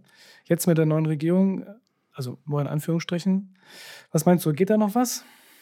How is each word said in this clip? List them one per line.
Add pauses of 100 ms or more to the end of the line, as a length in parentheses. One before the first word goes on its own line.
(460)
Jetzt
mit
der
neuen
Regierung, (480)
also
nur
in
Anführungsstrichen, (540)
was
meinst
du,
geht
da
noch
was? (380)